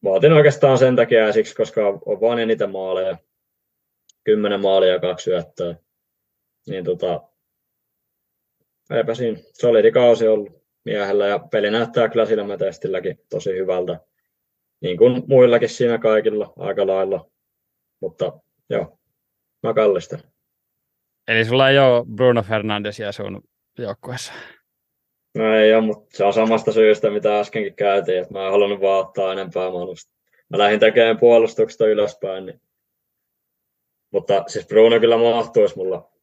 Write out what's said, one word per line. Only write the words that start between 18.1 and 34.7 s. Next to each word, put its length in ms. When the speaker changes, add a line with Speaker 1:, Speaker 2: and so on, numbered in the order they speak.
Speaker 1:
joo, 280
mä 120
kallistan. 460
Speaker 2:
Eli 160
sulla 260
ei 80
oo 260
Bruno 280
Fernandesia 680
sun 300
joukkueessa? 540
Speaker 1:
No 160
ei 200
oo, 60
mut 320
se 120
on 80
samasta 400
syystä, 380
mitä 300
äskenkin 340
käytiin, 480
että 120
mä 120
en 60
halunnut 280
vaan 260
ottaa 260
enempää 380
Manusta. 420
Mä 100
lähdin 220
tekemään 380
puolustuksesta 680
ylöspäin, 600
niin... 140
mutta 340
siis 200
Bruno 340